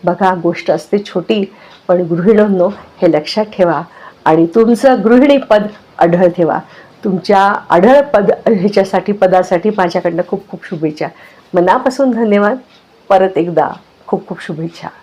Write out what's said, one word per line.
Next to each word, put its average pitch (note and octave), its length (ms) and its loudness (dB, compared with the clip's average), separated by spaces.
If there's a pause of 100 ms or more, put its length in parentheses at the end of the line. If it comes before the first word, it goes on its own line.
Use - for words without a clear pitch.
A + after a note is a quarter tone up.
बघा, F3+ 400 0
गोष्ट E3+ 280 -2
असते E3 260 -2
छोटी, G3+ 560 -4 (340)
पण F3+ 140 0
गृहिणींनो, F#3 680 2 (340)
हे F3 100 2
लक्षात D3+ 340 -4
ठेवा F3 360 -2 (440)
आणि D#3+ 200 4
तुमचं A3+ 580 2
गृहिणीपद B3 600 4 (340)
अढळ F3 300 2
ठेवा. E3+ 320 0 (440)
तुमच्या G3 520 0 (140)
अढळ G#3+ 320 4
पद, G#3 300 0 (160)
ह्याच्यासाठी, G3 640 0
पदासाठी F#3 580 0
माझ्याकडनं F3 580 -2
खूप - 220 -8
खूप - 160 -16
शुभेच्छा. D#3 420 -6 (460)
मनापासून B3+ 580 0
धन्यवाद. G#3+ 460 0 (520)
परत F#3+ 280 2
एकदा E3 320 -2 (380)
खूप - 200 -6
खूप F3+ 140 -12
शुभेच्छा. E3 460 -12 (160)